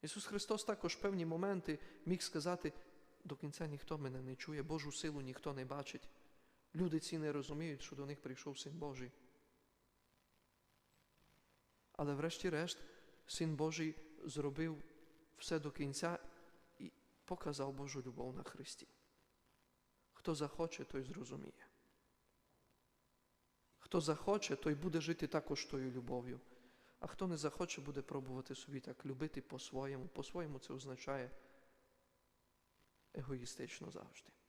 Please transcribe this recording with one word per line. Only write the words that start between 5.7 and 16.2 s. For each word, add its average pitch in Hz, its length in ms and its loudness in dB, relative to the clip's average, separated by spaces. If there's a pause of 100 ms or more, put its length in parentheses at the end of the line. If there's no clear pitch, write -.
Люди 160 260 6
ці 165 180 -2
не 151 140 2
розуміють, 147 500 0
що - 140 -8
до 139 100 -2
них 143 160 -4
прийшов 131 360 -4
Син 151 200 -6
Божий". 131 340 -2 (2750)
Але 143 220 2
врешті-решт 165 640 2 (480)
Син 160 300 2
Божий 160 380 4 (300)
зробив 147 580 0 (560)
все 165 200 2
до 147 120 0
кінця 147 480 2 (600)